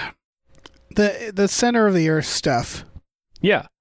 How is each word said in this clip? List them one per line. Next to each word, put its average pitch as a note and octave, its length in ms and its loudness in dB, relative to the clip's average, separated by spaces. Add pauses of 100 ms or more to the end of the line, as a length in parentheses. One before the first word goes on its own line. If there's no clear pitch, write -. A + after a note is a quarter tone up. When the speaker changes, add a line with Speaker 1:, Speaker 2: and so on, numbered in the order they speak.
(960)
Speaker 1:
the, G#3 400 0
the G3 140 2
center A#3 380 2
of G3 80 4
the E3 140 2
earth D#3 180 0
stuff. - 580 -2 (560)
Speaker 2:
Yeah. F#3+ 260 0 (140)